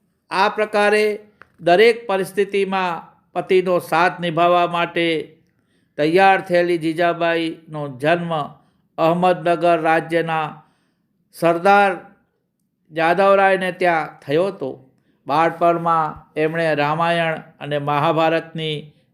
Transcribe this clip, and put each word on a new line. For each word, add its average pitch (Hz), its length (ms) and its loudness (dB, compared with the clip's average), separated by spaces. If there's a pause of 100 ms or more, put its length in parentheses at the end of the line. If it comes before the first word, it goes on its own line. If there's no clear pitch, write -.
(300)
આ 190 180 2
પ્રકારે 208 680 0 (420)
દરેક 214 460 4
પરિસ્થિતિમાં 190 1080 -4 (180)
પતિનો 180 460 0
સાથ 170 420 0
નિભાવવા 175 460 2
માટે 170 720 -4 (580)
તૈયાર 185 440 4
થયેલી 175 380 0
જીજાબાઈનો 165 1120 -4
જન્મ 156 540 -2 (560)
અહમદનગર 170 840 2
રાજ્યના 160 800 -2 (720)
સરદાર 185 640 2 (960)
જાદવરાયને 190 800 2
ત્યાં 170 540 -2
થયો 156 200 0
હતો. 139 440 -10 (360)
બાળપણમાં 165 1120 0
એમણે 160 340 -2
રામાયણ 160 640 -2 (200)
અને 143 180 -6
મહાભારતની 156 1120 -2 (220)